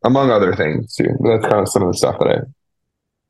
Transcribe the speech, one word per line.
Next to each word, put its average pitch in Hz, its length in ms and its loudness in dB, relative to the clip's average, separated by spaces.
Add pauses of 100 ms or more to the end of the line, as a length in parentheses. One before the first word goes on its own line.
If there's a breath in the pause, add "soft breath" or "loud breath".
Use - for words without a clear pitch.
among 131 260 2
other 101 240 2
things 78 400 -4
too. - 140 0 (100)
But 113 200 0
that's 107 140 -2
kind 104 100 2
of 95 60 -2
some 113 140 0
of 90 80 0
the 90 80 -6
stuff - 220 0
that - 260 0 (840)